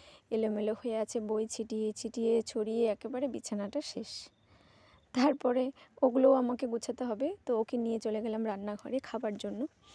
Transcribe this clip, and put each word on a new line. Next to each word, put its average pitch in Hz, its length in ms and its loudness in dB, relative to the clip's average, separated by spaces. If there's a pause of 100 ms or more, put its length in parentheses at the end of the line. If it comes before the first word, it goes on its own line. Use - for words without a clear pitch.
(300)
এলোমেলো 214 420 2
হয়ে 226 240 -4
আছে, 220 240 -2
বই 220 260 0
ছিটিয়ে 220 460 -2
ছিটিয়ে 226 500 2
ছড়িয়ে 220 460 0
একেবারে 247 400 -2
বিছানাটা 208 520 -4
শেষ। - 480 -10 (840)
তারপরে 254 600 2 (300)
ওগুলোও 262 300 8
আমাকে 247 340 2
গোছাতে 233 380 -4
হবে। 254 320 -2 (100)
তো 233 140 2
ওকে 226 160 -2
নিয়ে 226 220 0
চলে 214 240 -2
গেলাম 220 240 -2
রান্নাঘরে 208 520 -4
খাবার 220 380 -6
জন্য। 208 300 -6 (280)